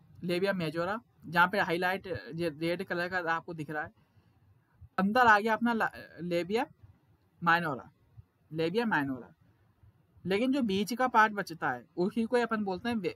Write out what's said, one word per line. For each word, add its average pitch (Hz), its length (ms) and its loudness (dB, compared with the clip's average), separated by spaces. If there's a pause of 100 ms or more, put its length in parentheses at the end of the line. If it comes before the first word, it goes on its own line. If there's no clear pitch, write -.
(240)
लेबिया 180 300 0
मेजोरा, 175 460 -4 (260)
जहाँ 175 220 4
पे 196 120 -2
highlight 185 480 -2
ये 160 420 -6
red 165 340 -4
color 175 260 -4
का 175 240 -2
आपको 165 200 -6
दिख 156 160 -8
रहा 151 140 -6
है, 180 80 -12 (1080)
अंदर 226 280 4
आ 208 120 8
गया 220 140 0
अपना 233 200 0
ला-, 214 180 0 (300)
लेबिया 175 440 -2 (760)
माइनोरा, 165 480 0 (640)
लेबिया 170 340 0
माइनोरा। 139 480 -2 (920)
लेकिन 208 260 2
जो 285 100 2
बीच 202 320 0
का 254 140 2
part 220 260 6
बचता 165 380 -4
है 123 140 -8 (120)
उसी 214 280 0
को 247 120 2
अपन 226 260 0
बोलते 190 260 -4
हैं 240 60 -2
वे-, 180 200 -4